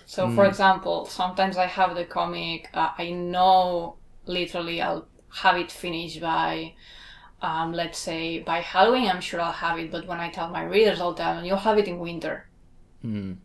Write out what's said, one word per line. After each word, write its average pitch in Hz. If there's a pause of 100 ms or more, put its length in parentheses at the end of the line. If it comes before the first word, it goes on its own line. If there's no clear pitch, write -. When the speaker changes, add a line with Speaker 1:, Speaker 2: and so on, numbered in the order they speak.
Speaker 1:
So -
for 196
Speaker 2:
Mm. 190
Speaker 1:
example, 180
sometimes 190
I 185
have 180
the 175
comic, 170
uh, 165
I 175
know 180 (300)
literally 170
I'll - (380)
have 180
it 175
finished 165
by, 165 (680)
um, 165
let's 170
say 165
by 170
Halloween, 220
I'm 180
sure 170
I'll 170
have 170
it. 160
But 170
when 170
I 170
tell 170
my 175
readers, 185
I'll 175
tell 170
them, 170
"You'll 190 (120)
have 214
it 202
in 175
winter." 170 (580)
Speaker 2:
Mm. 98